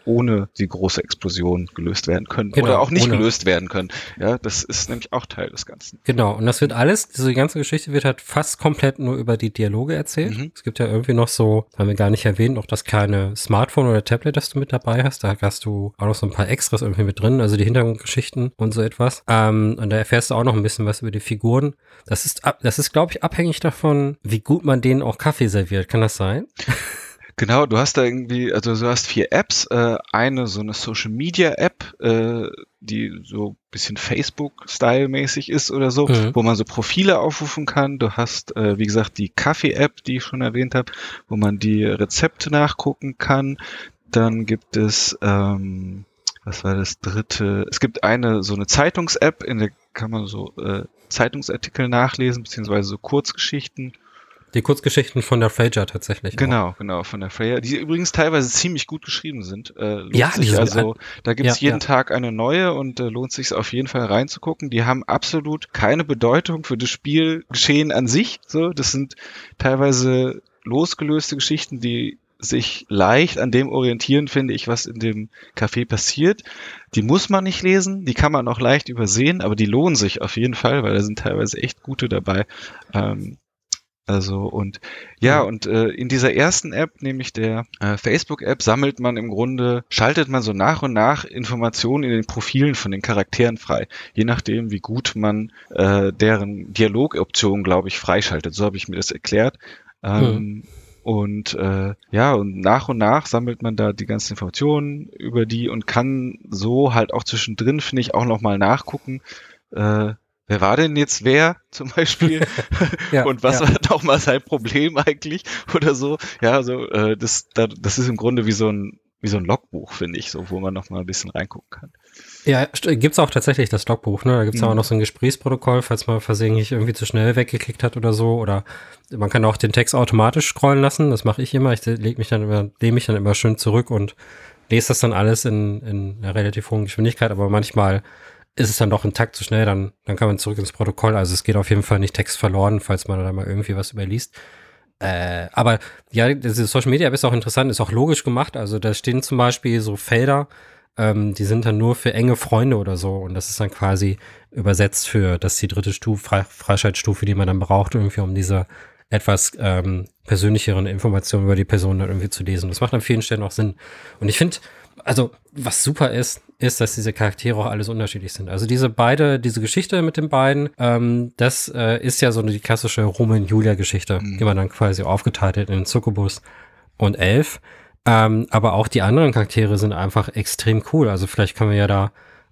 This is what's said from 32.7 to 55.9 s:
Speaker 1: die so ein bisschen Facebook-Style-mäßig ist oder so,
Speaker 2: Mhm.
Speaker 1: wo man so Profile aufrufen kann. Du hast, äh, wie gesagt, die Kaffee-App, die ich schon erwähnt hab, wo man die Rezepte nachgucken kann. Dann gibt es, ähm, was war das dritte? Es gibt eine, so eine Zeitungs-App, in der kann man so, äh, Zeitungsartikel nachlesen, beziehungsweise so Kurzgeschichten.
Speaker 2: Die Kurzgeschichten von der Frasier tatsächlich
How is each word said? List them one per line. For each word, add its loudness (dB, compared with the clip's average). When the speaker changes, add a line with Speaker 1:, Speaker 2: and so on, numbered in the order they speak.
Speaker 1:
die -6
so -6
ein -20
bisschen -8
Facebook-Style-mäßig -2
ist -2
oder 0
so, 2
Speaker 2:
Mhm. 4
Speaker 1:
wo 4
man 2
so -2
Profile 0
aufrufen -4
kann. -2
Du 0
hast, -6
äh, 0
wie 0
gesagt, 0
die -4
Kaffee-App, 0
die -4
ich -6
schon -8
erwähnt -2
hab, -2
wo -4
man 2
die 2
Rezepte -2
nachgucken -2
kann. 0
Dann 2
gibt -4
es, 0
ähm, -2
was -10
war 0
das -4
dritte? -2
Es -6
gibt -2
eine, 2
so -4
eine -4
Zeitungs-App, 0
in -4
der 0
kann -6
man -6
so, -12
äh, -6
Zeitungsartikel -4
nachlesen, 0
beziehungsweise -2
so -8
Kurzgeschichten. -4
Speaker 2:
Die 2
Kurzgeschichten 0
von 2
der 4
Frasier 2
tatsächlich -6